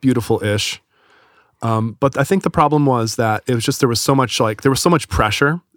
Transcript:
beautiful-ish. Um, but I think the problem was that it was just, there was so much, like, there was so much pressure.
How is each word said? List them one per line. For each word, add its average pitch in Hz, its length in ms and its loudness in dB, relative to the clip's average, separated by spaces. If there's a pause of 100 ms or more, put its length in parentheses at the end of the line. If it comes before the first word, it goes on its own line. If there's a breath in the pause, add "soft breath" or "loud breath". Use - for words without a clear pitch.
beautiful-ish. 110 800 -2 (800 soft breath)
Um, 113 380 -2
but 139 180 0
I 135 60 2
think 190 200 0
the 185 60 2
problem 147 380 2
was 117 280 0
that 110 320 -2
it 127 60 0
was 117 100 -2
just, 135 160 -2
there 127 100 2
was 117 120 -2
so 139 140 2
much, 127 240 -2
like, 110 240 -2
there 139 80 2
was 131 100 -2
so - 80 2
much - 180 2
pressure. 143 540 0 (160)